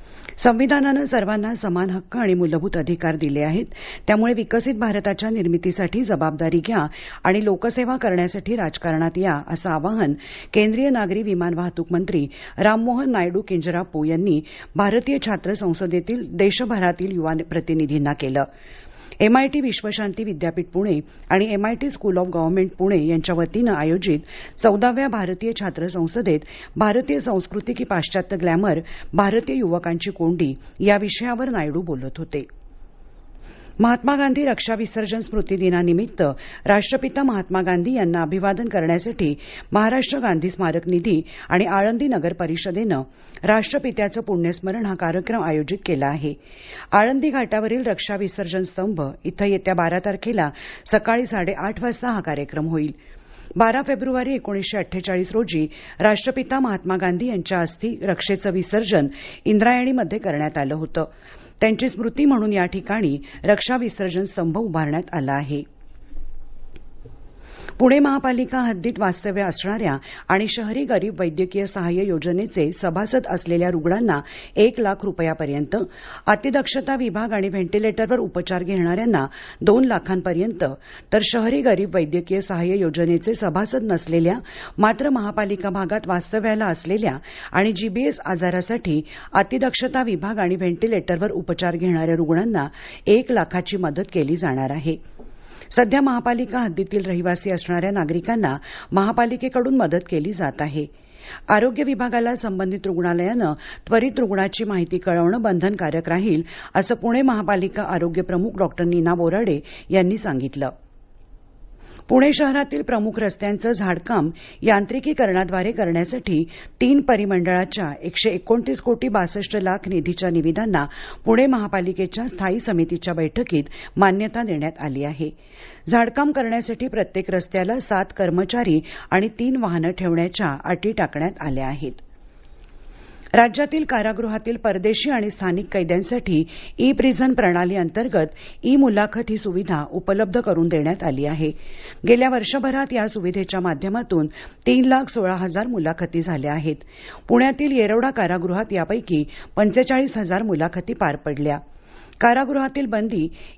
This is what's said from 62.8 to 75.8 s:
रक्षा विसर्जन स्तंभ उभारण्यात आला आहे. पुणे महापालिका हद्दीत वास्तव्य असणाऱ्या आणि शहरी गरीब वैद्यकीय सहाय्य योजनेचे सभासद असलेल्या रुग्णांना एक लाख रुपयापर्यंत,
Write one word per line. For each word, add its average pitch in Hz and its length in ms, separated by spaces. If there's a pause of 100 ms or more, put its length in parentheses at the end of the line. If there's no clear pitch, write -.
रक्षा 208 320
विसर्जन 196 460
स्तंभ 175 360
उभारण्यात 165 560
आला 139 180
आहे. 143 300 (2250)
पुणे 254 200
महापालिका 262 600
हद्दीत 233 400
वास्तव्य 196 440
असणाऱ्या 190 540 (320)
आणि 196 180
शहरी 226 380
गरीब 196 360
वैद्यकीय 185 460
सहाय्य 185 380
योजनेचे 175 680
सभासद 196 540
असलेल्या 175 440
रुग्णांना 175 500 (360)
एक 226 240
लाख 196 220
रुपयापर्यंत, 160 720 (500)